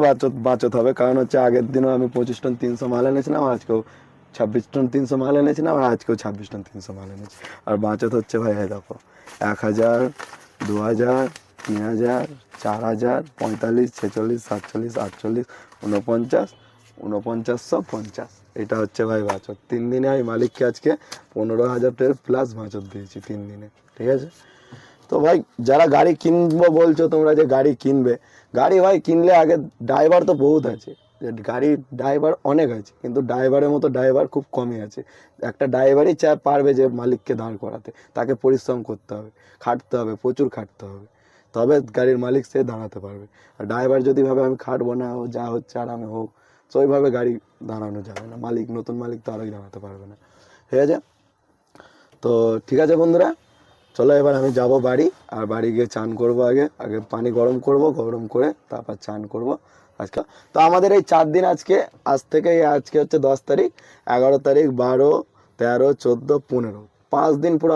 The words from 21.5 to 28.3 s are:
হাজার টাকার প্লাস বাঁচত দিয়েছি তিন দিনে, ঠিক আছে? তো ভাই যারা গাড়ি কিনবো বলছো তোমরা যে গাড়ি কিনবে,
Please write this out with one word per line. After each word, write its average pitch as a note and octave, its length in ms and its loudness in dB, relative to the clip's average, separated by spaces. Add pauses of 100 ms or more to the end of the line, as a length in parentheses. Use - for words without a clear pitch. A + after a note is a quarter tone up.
হাজার B2 240 0
টাকার C3 180 2 (100)
প্লাস B2+ 220 0 (120)
বাঁচত G#2 240 -12 (100)
দিয়েছি G2 240 -14 (100)
তিন G#2 120 -10 (100)
দিনে, G#2 180 -20 (260)
ঠিক A#2 220 -4
আছে? C#3 140 -6 (800)
তো - 60 -2 (100)
ভাই F3 120 4 (320)
যারা D3+ 160 6 (100)
গাড়ি D#3+ 180 4 (100)
কিনবো E3+ 440 4 (120)
বলছো E3 240 4 (100)
তোমরা D#3 260 4
যে D#3 40 0 (120)
গাড়ি C#3 160 4 (120)
কিনবে, C3+ 300 2 (400)